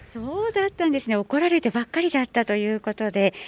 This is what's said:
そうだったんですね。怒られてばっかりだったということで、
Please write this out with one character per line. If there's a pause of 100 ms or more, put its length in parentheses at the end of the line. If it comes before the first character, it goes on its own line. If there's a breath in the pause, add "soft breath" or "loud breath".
(120 loud breath)
そ
う
だ
っ
た
ん
で
す
ね。
怒
ら
れ
て
ば
っ
か
り
だ
っ
た
と
い
う
こ
と
で、 (140 loud breath)